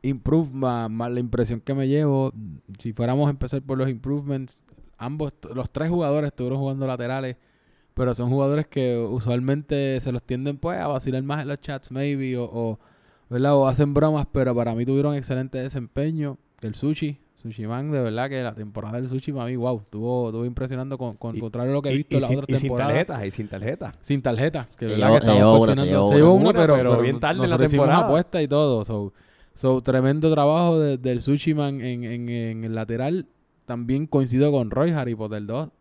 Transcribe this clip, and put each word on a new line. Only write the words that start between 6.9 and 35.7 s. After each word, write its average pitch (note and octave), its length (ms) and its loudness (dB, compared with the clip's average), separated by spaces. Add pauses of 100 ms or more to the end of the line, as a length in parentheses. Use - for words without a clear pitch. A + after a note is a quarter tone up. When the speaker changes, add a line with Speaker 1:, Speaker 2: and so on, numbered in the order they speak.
Speaker 1:
pero B2 220 0
son B2 140 -2
jugadores C#3 380 2
que B2+ 300 0
usualmente B2+ 1000 -2
se C3 140 -6
los B2+ 100 -6
tienden, C3+ 340 -6
pues, F3 220 -6
a E3 80 -4
vacilar C3 360 -4
más C#3+ 180 -6
en C3+ 80 -8
los C#3+ 100 -8
chats, C#3 320 -12
maybe, C3+ 460 -2
o, A#2+ 80 -4
o, A2+ 340 -6 (500)
¿verdad? C3 260 2
O C3+ 120 6
hacen C#3+ 260 2
bromas, D3 380 2
pero B2+ 240 0
para A#2 200 0
mí A#2+ 100 -2
tuvieron C#3 280 2
excelente C3 440 -4
desempeño. C#3 800 -6 (240)
El G#2+ 140 -6
Sushi, D3 440 -4 (160)
Sushi A2 320 -12
Man, C3+ 240 -4
de C#3 100 0
verdad A#2+ 280 -2
que C3+ 120 -4
la A#2 140 -6
temporada G#2+ 440 -10
del C3 100 -6
Sushi C3 220 -6
para C3+ 140 -4
mí, B2+ 100 -4
wow, A#2+ 280 -2
estuvo, A#2+ 460 -4
estuvo A2+ 160 -6
impresionando B2+ 520 -6
con, A#2+ 180 -8
con A#2 200 -10
Speaker 2:
Y, A2+ 40 -6
Speaker 1:
contrario A#2+ 320 -4
a C#3 40 0
lo C#3+ 60 0
que C#3 80 -4
he C3 40 0
Speaker 2:
y, C3+ 40 2
Speaker 1:
visto D3 180 -2
Speaker 2:
y - 20 6
Speaker 1:
en - 40 4
las B2 80 0
Speaker 2:
sin, C3 100 0
Speaker 1:
otras C#3 100 -8
Speaker 2:
y C3 100 2
sin C#3 100 -2
Speaker 1:
temporadas. B2+ 240 0 (140)
Speaker 2:
tarjeta, A#2 180 -6
y G2 60 -4
sin G#2+ 160 -8
tarjeta. G#2 440 -8 (100)
Speaker 1:
Sin C#3 200 -2
tarjeta, B2+ 460 -2 (100)
que A#2 80 -6
Speaker 3:
Se A2 60 -2
Speaker 1:
verdad A2 160 2
Speaker 3:
llevó, A2 60 8
Speaker 1:
que A2+ 60 8
estamos A2 140 6
Speaker 3:
se G2+ 60 8
llevó G#2+ 120 10
una, A2+ 80 10
se - 0 -
Speaker 1:
cuestionando. A2 340 4
Speaker 3:
llevó G2 160 4
Speaker 1:
Se D3 80 6
llevó D#3+ 160 10
Speaker 3:
una. G3 80 6
Speaker 1:
una, - 80 6
Speaker 2:
Una, - 100 4
Speaker 1:
pero, D#3 160 6
Speaker 2:
pero B2 160 2
Speaker 1:
pero A#2+ 120 4
Speaker 2:
bien B2 160 0
tarde D3 160 0
en - 60 -6
la - 40 2
Speaker 1:
nosotros C3 240 2
hicimos C#3+ 160 4
una D#3 80 6
Speaker 2:
temporada. F3 200 4
Speaker 1:
apuesta E3+ 280 0
y D3 60 0
todo, C3+ 380 2
so, G#2 280 -6 (400)
so, C3 280 0
tremendo C3+ 500 2
trabajo D#3 480 4
de, C#3+ 180 2
del B2 240 -2
Sushi C#3+ 320 0
Man C#3 280 -2
en, A#2+ 240 -6
en, A#2+ 240 -6
en A2+ 340 -6
el A2+ 100 -6
lateral. A#2 540 -4 (380)
También A#2+ 420 -4
coincido C3+ 440 4
con B2 200 0
Roy, E3+ 200 2
Harry B2+ 220 -2
Potter G#2+ 320 -6
dos. C3 240 -6 (120)